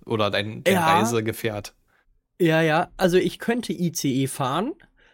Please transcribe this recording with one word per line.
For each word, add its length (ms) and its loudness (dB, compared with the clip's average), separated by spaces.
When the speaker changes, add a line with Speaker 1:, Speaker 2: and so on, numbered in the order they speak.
Speaker 1:
oder 260 0
dein, 340 -4
dein 100 4
Speaker 2:
Ja. 240 4
Speaker 1:
Reisegefährt? 760 -2
Speaker 2:
Ja, 220 4
ja, 340 0
also 200 2
ich 220 0
könnte 340 -4
I 200 -2
C 200 -2
E 140 0
fahren, 460 -4